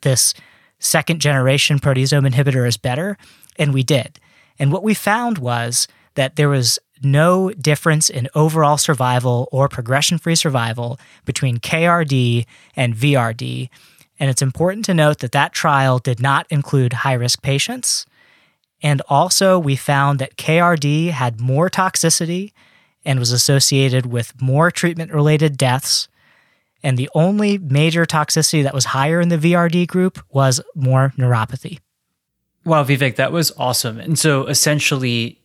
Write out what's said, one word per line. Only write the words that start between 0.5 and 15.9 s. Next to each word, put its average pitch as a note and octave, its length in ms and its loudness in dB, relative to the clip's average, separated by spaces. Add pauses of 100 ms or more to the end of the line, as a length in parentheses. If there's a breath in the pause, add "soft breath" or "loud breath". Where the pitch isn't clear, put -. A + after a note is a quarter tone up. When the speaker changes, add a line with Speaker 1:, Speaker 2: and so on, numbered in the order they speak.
Speaker 1:
second-generation C#3+ 1000 0
proteasome C3+ 480 2
inhibitor B2+ 380 0
is A#2 100 0
better?" D#3+ 420 -4 (380 soft breath)
And D3 180 0
we C3+ 80 0
did. B2+ 380 -2 (380 soft breath)
And C#3 140 0
what F#3 120 -4
we G#3+ 100 2
found A3+ 440 -2
was A#2+ 480 -4 (280 soft breath)
that C3+ 220 -2
there D3 120 2
was C3 300 0 (260)
no F3 460 2
difference D#3 580 0
in B2+ 260 -6
overall D3+ 440 2
survival B2 720 0
or C3+ 180 2
progression-free C#3+ 680 -2
survival A#2+ 640 -2 (260 soft breath)
between B2 340 -2
K E3 280 -2
R E3+ 180 2
D B2 420 0 (300 soft breath)
and B2 180 0
V C#3 220 2
R A#2 160 0
D. B2+ 380 -8 (500 soft breath)
And C3+ 100 0
it's B2+ 120 -2
important F3+ 420 -2
to G3 100 0
note D3+ 240 2
that B2 140 -8
that D3 200 0
trial C3+ 460 2